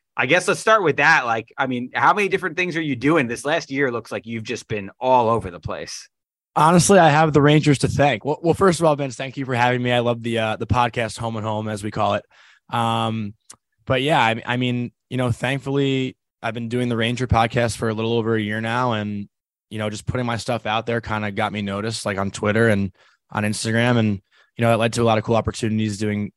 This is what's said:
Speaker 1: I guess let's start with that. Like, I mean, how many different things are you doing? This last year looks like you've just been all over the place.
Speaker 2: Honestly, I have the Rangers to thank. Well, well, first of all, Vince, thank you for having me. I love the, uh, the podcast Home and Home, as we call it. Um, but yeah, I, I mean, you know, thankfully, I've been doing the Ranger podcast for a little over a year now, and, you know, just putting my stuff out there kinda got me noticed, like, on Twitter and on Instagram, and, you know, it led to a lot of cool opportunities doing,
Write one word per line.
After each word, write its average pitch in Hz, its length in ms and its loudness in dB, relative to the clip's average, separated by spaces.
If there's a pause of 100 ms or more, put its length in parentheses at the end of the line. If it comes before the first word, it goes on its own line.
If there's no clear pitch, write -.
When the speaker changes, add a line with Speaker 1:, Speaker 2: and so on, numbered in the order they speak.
(160)
Speaker 1:
I 123 80 -2
guess 170 240 2
let's 165 120 0
start 220 220 4
with 147 140 2
that. 147 300 4
Like, 113 320 -4
I 139 80 0
mean, 123 260 -4
how 135 220 4
many 202 140 0
different 170 280 -4
things 180 220 -2
are 170 40 -2
you 139 140 -2
doing? 139 300 2
This 113 180 -6
last 151 260 -2
year 135 220 -2
looks 117 180 -8
like 110 140 -8
you've 113 200 -8
just 113 220 -8
been 101 320 -6
all 123 300 4
over 104 220 0
the 85 100 -16
place. - 480 -12 (480)
Speaker 2:
Honestly, 170 420 6
I 165 120 8
have 151 240 4
the 151 80 6
Rangers 147 380 4
to 127 80 0
thank. 120 360 0
Well, 139 180 -4
well, 165 120 2
first 180 260 2
of 165 60 2
all, 147 100 2
Vince, 135 180 -6
thank 135 220 -10
you 139 80 -6
for 127 100 -4
having 123 280 2
me. 123 100 0
I 120 60 2
love 120 240 0
the, 113 160 -2
uh, 110 180 -2
the 113 100 -8
podcast 120 520 0
Home 117 180 -4
and 107 80 -6
Home, 107 240 -4
as 104 160 -6
we 107 60 -6
call 101 240 0
it. 104 100 -4 (460)
Um, 113 640 -2 (500)
but 131 160 0
yeah, 147 180 2
I, 113 280 2
I 123 100 -2
mean, 123 360 -2 (180)
you 123 80 -4
know, 127 120 0
thankfully, 135 840 -2 (260)
I've 113 120 -4
been 117 160 -8
doing 123 180 -2
the 120 80 -2
Ranger 117 300 -2
podcast 117 500 2
for 117 140 -2
a 110 40 -4
little 113 200 -2
over 113 200 0
a 110 60 0
year 107 220 -4
now, 120 300 -2
and, 104 360 -6 (400)
you 110 100 -10
know, 107 120 -4
just 107 160 -12
putting 127 180 -4
my 117 140 -2
stuff 117 260 -6
out 110 220 -2
there 117 160 -2
kinda 107 300 -4
got 104 200 -4
me 104 80 -6
noticed, 101 460 -6
like, 101 100 -2
on 98 140 -2
Twitter 107 380 2
and 98 220 2 (400)
on 107 120 -4
Instagram, 113 560 2
and, 107 240 0 (340)
you 120 60 -6
know, 117 100 4
it 113 60 2
led 113 160 0
to 117 80 0
a - 20 2
lot 113 140 4
of 104 60 -2
cool 117 120 0
opportunities 107 600 -2
doing, 104 380 -4